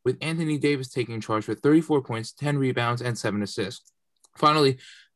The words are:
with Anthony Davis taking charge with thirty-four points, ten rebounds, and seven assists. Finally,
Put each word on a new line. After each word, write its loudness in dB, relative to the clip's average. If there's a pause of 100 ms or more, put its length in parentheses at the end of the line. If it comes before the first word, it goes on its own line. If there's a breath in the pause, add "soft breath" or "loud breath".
with 0
Anthony -2
Davis 0
taking -4
charge -2
with -4
thirty-four 4
points, -6
ten -2
rebounds, 0
and -2
seven -2
assists. -6 (460)
Finally, 4 (380 loud breath)